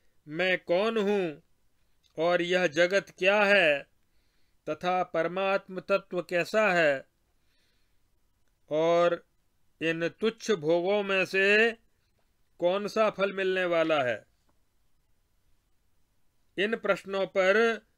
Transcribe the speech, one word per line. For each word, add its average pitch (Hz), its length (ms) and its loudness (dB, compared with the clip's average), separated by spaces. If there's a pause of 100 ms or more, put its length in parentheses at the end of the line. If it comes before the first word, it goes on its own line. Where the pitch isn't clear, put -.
(280)
मैं 175 320 -2
कौन 214 380 -2
हूँ 190 460 -2 (760)
और 175 240 0
यह 175 260 0
जगत 175 500 0
क्या 202 260 2
है 175 440 2 (840)
तथा 180 340 -2
परमात्म 185 760 -2
तत्व 185 420 -4
कैसा 185 520 0
है 147 320 2 (1600)
और 170 560 0 (560)
इन 165 280 -2
तुच्छ 220 420 -6
भोगों 175 520 0
में 190 220 -2
से 208 520 2 (840)
कौन 190 280 -2
सा 214 220 0
फल 190 240 -4
मिलने 185 320 -2
वाला 160 380 0
है, 117 220 -4 (2250)
इन 220 160 -2
प्रश्नों 196 520 -4
पर 208 540 2 (160)